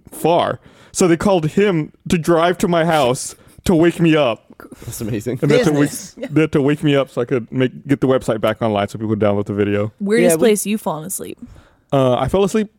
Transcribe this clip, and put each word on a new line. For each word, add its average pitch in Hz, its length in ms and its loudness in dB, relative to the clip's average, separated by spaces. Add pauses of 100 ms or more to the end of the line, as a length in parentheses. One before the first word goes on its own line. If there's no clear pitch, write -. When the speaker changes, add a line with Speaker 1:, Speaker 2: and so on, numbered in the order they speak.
(100)
Speaker 1:
far. 127 480 0 (320)
So - 160 0
they 165 100 4
called 175 300 0
him 185 460 0 (160)
to 185 100 2
drive 170 400 2
to - 100 0
my 170 160 2
house 147 520 0 (280)
to 180 120 4
wake 170 240 2
me 160 160 4
up. 123 280 0 (400)
Speaker 2:
That's - 160 -12
amazing. 117 400 -6
Speaker 1:
And 143 120 0
they 247 60 6
had 240 100 2
to 151 40 2
wake, 143 180 0
Speaker 3:
Business. - 420 -14
Speaker 1:
they 151 80 2
had 156 120 0
to 160 80 2
wake 147 220 0
me 143 140 2
up 135 140 0
so 131 100 -6
I 117 60 -4
could 123 260 -4
make, 131 340 -2
get 139 140 -2
the 135 80 0
website 123 320 0
back 110 200 -2
online 104 280 0
so 104 100 -14
people 107 160 -6
could 101 60 -4
download 101 260 0
the 107 80 -6
video. 104 460 -2
Speaker 4:
Weirdest 202 320 2
Speaker 2:
Yeah, - 40 4
we 156 120 -4
Speaker 4:
place 208 180 0
you've 208 140 -4
fallen 156 240 -8
asleep? - 340 -12 (540)
Speaker 1:
Uh, 131 240 2
I 127 100 -2
fell 190 160 0
asleep. 214 360 -2